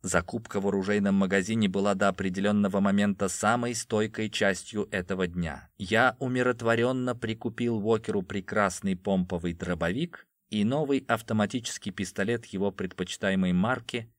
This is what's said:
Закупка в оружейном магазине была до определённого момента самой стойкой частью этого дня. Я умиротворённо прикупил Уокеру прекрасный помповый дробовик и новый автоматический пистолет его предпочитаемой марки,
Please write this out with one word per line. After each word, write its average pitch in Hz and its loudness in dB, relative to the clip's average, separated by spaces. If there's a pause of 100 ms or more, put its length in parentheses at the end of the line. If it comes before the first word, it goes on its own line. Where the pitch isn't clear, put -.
Закупка 92 -2
в 98 0
оружейном 98 2
магазине 98 2
была 98 0
до 98 2
определённого 98 0
момента 101 2
самой 120 0
стойкой 110 -2
частью 101 0
этого 92 -2
дня. 85 -6 (120)
Я 110 4
умиротворённо 123 0
прикупил 113 -4
Уокеру 107 0
прекрасный 98 -2
помповый 90 -2
дробовик 90 -4 (220)
и 104 0
новый 135 0
автоматический 110 -2
пистолет 104 -4
его 98 -2
предпочитаемой 92 -2
марки, 117 0